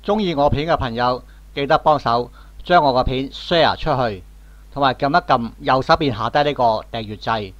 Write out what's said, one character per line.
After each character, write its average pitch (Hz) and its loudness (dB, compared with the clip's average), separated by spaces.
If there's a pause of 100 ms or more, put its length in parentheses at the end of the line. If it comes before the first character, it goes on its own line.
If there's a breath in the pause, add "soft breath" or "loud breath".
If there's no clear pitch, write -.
鍾 208 0
意 175 -2
我 143 2
片 147 0
嘅 165 2
朋 123 -4
友， 123 0 (320 soft breath)
記 139 -4
得 147 4
幫 151 2
手 120 -2 (320 soft breath)
將 175 4
我 135 2
個 127 2
片 135 -2
share 143 0
出 160 -4
去， 117 -2 (500 soft breath)
同 143 -4
埋 131 2
撳 139 -2
一 170 2
撳 117 0
右 131 2
手 165 2
邊 135 -2
下 113 -4
低 147 2
呢 143 -2
個 131 0
訂 113 -2
閱 104 -12
掣。 107 -6